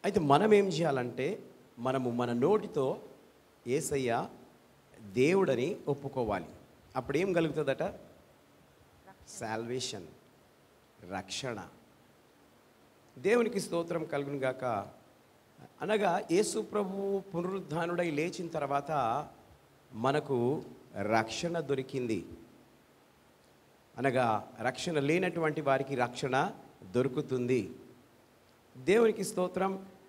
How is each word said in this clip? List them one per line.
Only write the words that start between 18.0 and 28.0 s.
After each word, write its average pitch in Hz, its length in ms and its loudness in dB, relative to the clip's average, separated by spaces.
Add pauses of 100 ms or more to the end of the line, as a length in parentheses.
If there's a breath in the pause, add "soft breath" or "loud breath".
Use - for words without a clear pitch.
లేచిన 165 380 -2
తర్వాత 143 800 0 (680)
మనకు 123 680 0 (340)
రక్షణ 113 640 0
దొరికింది. 127 680 -2 (1700)
అనగా, 120 540 2 (100)
రక్షణ 147 360 -2
లేనటువంటి 160 640 0
వారికి 139 340 2
రక్షణ 131 560 0 (400)
దొరుకుతుంది. 127 840 0 (1040)